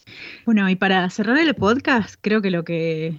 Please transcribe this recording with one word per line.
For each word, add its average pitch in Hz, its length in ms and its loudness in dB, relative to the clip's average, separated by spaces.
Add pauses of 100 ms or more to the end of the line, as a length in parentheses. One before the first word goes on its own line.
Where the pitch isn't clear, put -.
(460)
Bueno, 208 240 2
y 185 60 2
para 190 360 2
cerrar 226 260 0
el 311 160 2
podcast, 233 680 0
creo 220 220 0
que 196 100 -2
lo 170 120 -2
que, 165 560 -4